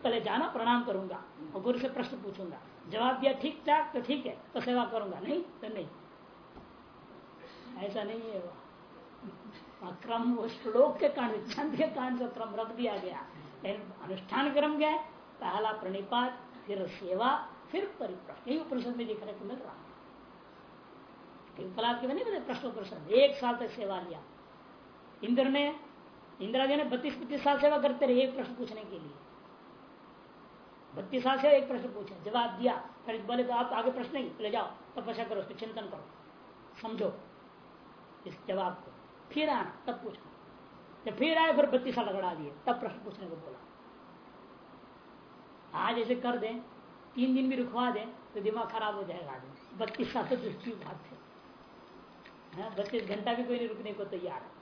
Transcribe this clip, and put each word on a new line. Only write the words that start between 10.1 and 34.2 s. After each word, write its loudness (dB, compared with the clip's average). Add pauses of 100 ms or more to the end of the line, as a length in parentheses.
वो 0
श्लोक 4
के 4
कारण, 0
छंद -2
के 4
कारण -2
से -2
क्रम -6
रख -2
दिया -2
गया। -6 (380)
लेकिन -6 (100)
अनुष्ठान 0
क्रम 4
क्या 6
है? 0 (320)
पहला 0
प्रणिपात, 0 (280)
फिर -2
सेवा, 0 (220)
फिर -2
परिप्रश्न। -8
यही 2
उपनिषद -4
में -4
देखने -6
को -12
मिल -8
रहा -12
है। -16 (1900)
उपनिषद 0
के -2
नहीं 0
बोले, 0
प्रश्न -4
उपनिषद, -8
एक 8
साल 2
तक -4
सेवा -4
लिया -10 (1000)
इंद्र 6
ने। 4 (600)
इंदिरा 4
जी 6
ने 4
बत्तीस -2
बत्तीस -4
साल 6
सेवा 8
करते 4
रहे 8
एक 2
प्रश्न -6
पूछने -8
के -10
लिए। -12 (1800)
बत्तीस -2
साल 4
से 12
एक 6
प्रश्न -2
पूछे, -8
जवाब 2
दिया, 0 (160)
फिर -4
बोले, 2
"तो 0
आप 2
आगे 2
प्रश्न -6
नहीं, -4 (100)